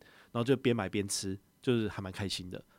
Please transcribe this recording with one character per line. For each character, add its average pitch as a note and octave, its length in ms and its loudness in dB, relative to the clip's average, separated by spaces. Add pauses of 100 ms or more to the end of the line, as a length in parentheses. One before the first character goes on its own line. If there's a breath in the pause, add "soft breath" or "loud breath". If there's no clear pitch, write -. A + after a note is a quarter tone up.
(320 soft breath)
然 A#2 80 -4
后 A#2+ 40 2
就 C3 120 6
边 B2+ 200 4
买 G2+ 120 0
边 G2 200 0
吃， G2 280 -4 (280)
就 B2+ 120 2
是 G#2+ 140 0
还 - 100 -8
蛮 F#2+ 140 -6
开 G2 160 -4
心 F2+ 220 -6
的。 - 120 -12 (160 soft breath)